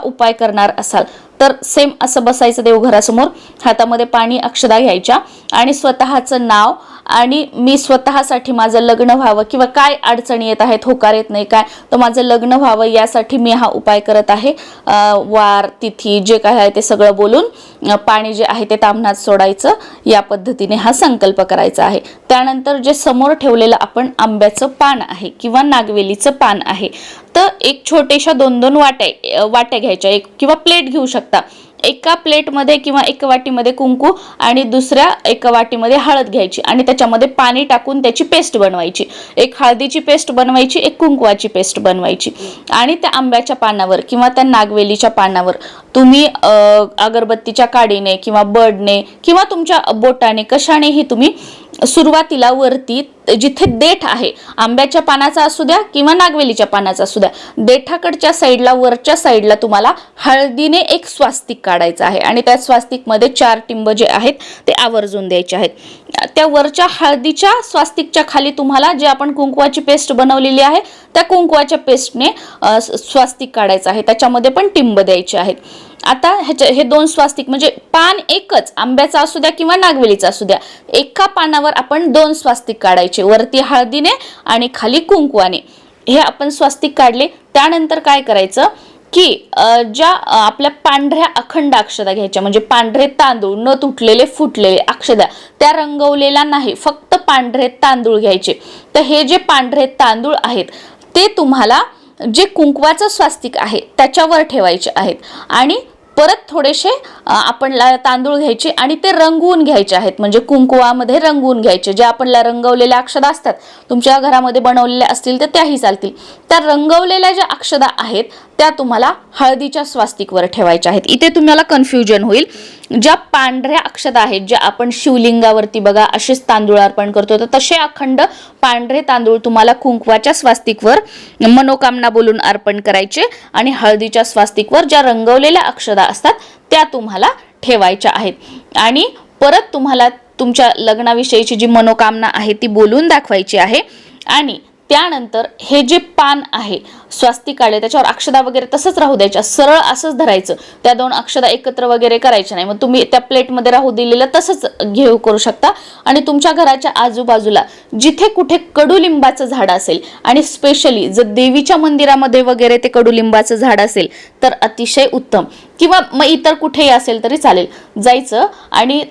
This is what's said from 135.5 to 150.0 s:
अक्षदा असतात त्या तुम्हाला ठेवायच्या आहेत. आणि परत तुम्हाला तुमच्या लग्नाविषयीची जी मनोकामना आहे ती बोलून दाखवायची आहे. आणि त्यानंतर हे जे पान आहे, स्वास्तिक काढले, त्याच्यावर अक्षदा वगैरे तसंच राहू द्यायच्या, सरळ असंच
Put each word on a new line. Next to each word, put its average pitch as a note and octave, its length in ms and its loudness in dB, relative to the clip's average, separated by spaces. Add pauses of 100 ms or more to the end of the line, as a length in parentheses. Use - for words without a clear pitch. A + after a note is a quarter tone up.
अक्षदा G3+ 400 -2
असतात G#3+ 300 0 (380)
त्या D#4 140 4
तुम्हाला A3 420 -6 (360)
ठेवायच्या G3+ 520 0
आहेत. G3 180 -6 (440)
आणि C4+ 320 0 (320)
परत D4+ 220 4 (100)
तुम्हाला C4 360 0
तुमच्या B3 680 -2
लग्नाविषयीची A#3 800 0
जी G#3 120 -2
मनोकामना A3+ 680 2
आहे G#3+ 180 -4
ती G#3 140 -6
बोलून A3 420 2
दाखवायची A3 480 0
आहे. G#3 240 2 (460)
आणि C4+ 320 -2 (300)
त्यानंतर B3 580 -2 (140)
हे C#4+ 220 0
जे C#4 160 2
पान C#4+ 420 0 (120)
आहे, G#3 260 -8 (320)
स्वास्तिक B3+ 480 -2
काढले, G#3+ 220 0
त्याच्यावर A#3 260 0
अक्षदा - 340 0
वगैरे B3+ 340 -2
तसंच F4 240 -2
राहू C#4 180 2
द्यायच्या, G3 260 0
सरळ G3 340 4
असंच C4 400 -2